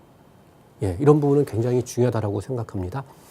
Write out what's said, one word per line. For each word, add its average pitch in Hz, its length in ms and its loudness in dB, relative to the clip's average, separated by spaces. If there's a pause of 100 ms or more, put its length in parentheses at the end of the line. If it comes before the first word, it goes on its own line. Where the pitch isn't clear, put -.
(840)
예, 95 180 -2
이런 147 180 6
부분은 143 240 4
굉장히 123 400 0
중요하다라고 110 560 0
생각합니다. 110 640 -8 (280)